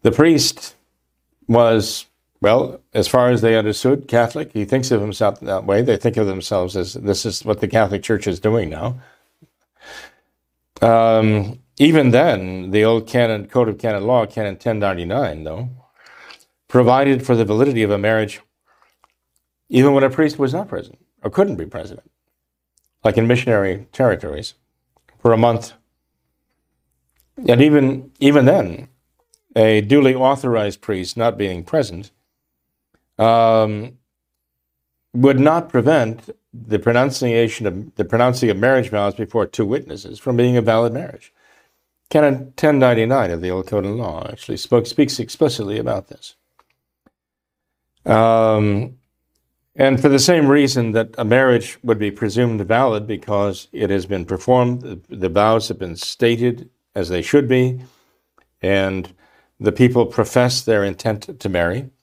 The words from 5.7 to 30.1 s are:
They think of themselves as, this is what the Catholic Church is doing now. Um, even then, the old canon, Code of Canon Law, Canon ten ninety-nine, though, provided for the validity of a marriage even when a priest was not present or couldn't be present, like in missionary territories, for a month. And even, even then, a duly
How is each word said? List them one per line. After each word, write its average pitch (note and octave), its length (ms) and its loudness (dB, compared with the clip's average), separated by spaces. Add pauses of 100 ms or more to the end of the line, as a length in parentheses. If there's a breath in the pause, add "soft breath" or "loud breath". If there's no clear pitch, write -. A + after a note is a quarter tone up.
They A#2+ 140 2
think A2+ 220 -2
of G#2+ 100 0
themselves F#2+ 480 -4
as, F2+ 200 -6
this G2 300 -4
is G#2 200 -8
what G#2+ 160 -2
the G#2+ 80 -4
Catholic G2+ 340 0
Church - 240 -4
is F#2 140 -6
doing G#2+ 280 -2
now. G#2 300 -10 (1800 loud breath)
Um, A2+ 760 2 (180)
even D3 340 6
then, F#2+ 600 0
the G#2 120 2
old A2+ 240 2
canon, A2 400 -2
Code A#2+ 220 0
of G#2 80 -6
Canon G#2 280 -4
Law, A#2+ 200 2
Canon G2+ 320 -8
ten A2 220 -4
ninety-nine, F2+ 680 -4
though, F#2 240 -10 (1000 loud breath)
provided C3 580 2
for B2+ 120 2
the A2+ 80 2
validity A2+ 380 0
of G2+ 80 0
a G#2 60 0
marriage G#2+ 440 -2 (1300)
even C#3 240 4
when C#3 100 4
a C3+ 60 2
priest D3+ 280 -2
was C3+ 160 -2
not G3 140 -6
present - 300 -14 (260)
or - 60 -6
couldn't G3+ 260 -2
be E2 100 -10
present, - 360 -16 (1040)
like G#2 120 2
in A2+ 100 2
missionary A2 680 0
territories, F2+ 640 -4 (640)
for A#2+ 120 4
a A2+ 60 4
month. A2+ 340 0 (1800)
And A#2+ 140 6
even, C#3 580 2
even C#3 260 6
then, B2 440 0 (680)
a A2 260 4
duly C3 320 4